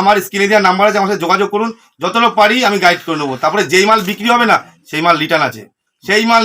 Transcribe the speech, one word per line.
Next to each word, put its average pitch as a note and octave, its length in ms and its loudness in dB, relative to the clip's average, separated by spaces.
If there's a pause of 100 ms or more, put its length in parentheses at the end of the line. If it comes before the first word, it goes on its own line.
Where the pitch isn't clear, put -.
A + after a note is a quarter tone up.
আমার G3+ 140 4 (100)
স্ক্রিনে G3 260 -2
দেওয়া G#3 160 4
নাম্বার F#3 200 2
আছে, G3+ 120 0
আমার G3 120 -2
সাথে F3 140 -4
যোগাযোগ F#3+ 300 0
করুন, A3+ 140 -2 (320)
যতটা A#3 280 0 (100)
পারি G#3+ 180 4 (100)
আমি G3+ 180 0
গাইড F3 200 2
করে D#3+ 160 -4
নেবো। C3+ 220 -6
তারপরে F3+ 280 0
যেই F#3+ 180 4
মাল A3 100 4 (100)
বিক্রি G#3 240 -6
হবে A#3+ 180 2
না, D#3+ 60 2 (320)
সেই D#3 160 -6
মাল E3+ 180 4
রিটার্ন D#3+ 260 0
আছে, A2 140 -14 (400)
সেই G#3+ 260 0
মাল A3+ 160 4